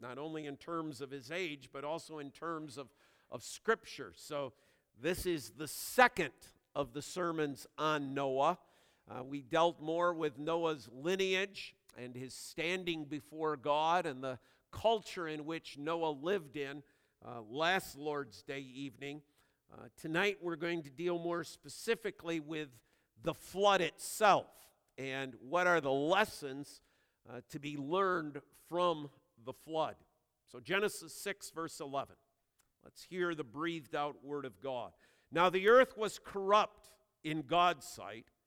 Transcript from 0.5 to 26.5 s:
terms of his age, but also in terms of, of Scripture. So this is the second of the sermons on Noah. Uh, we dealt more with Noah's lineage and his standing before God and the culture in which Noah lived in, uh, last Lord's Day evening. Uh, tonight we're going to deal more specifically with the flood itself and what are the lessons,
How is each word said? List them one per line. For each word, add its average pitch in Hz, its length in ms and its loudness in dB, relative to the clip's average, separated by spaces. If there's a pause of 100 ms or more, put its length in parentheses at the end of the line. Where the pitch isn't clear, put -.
terms 156 460 -6
of 135 100 -8
his 131 180 -10
age, 151 420 -6
but 139 120 -8
also 156 340 -6
in 143 140 -10
terms 156 480 -8
of, 135 80 -10 (420)
of 120 140 -8
Scripture. - 720 -4
So 143 380 -8 (460)
this 170 280 0
is 165 240 0
the 147 160 -10
second - 640 4 (400)
of 135 200 -2
the 147 100 -8
sermons 160 640 -2 (100)
on 143 380 2
Noah. 139 420 2 (500)
Uh, 120 160 -10
we 143 180 -8
dealt 160 400 4
more 170 320 2
with 151 260 -2
Noah's 156 520 0
lineage 190 840 -2 (220)
and 123 180 -10
his 127 180 -10
standing 170 720 -4
before 151 540 -4
God 156 480 4
and 131 180 -6
the 131 160 -4 (320)
culture 208 560 0
in 156 160 -6
which 156 340 -8
Noah 160 340 0
lived 151 440 -2
in, 143 280 -6 (440)
uh, 120 220 -10
last 160 480 0
Lord's 143 460 -6
Day 139 160 -8
evening. 139 600 -10 (520)
Uh, 110 140 -16 (120)
tonight 180 420 0
we're 170 140 -4
going 170 280 -2
to 143 60 -16
deal 170 300 -2
more 170 240 -2
specifically 165 960 -4
with 151 300 -6 (540)
the 160 100 0
flood 196 480 4
itself 170 640 4 (500)
and 135 440 -4
what 165 260 2
are 170 140 6
the 139 100 2
lessons, 143 920 0 (480)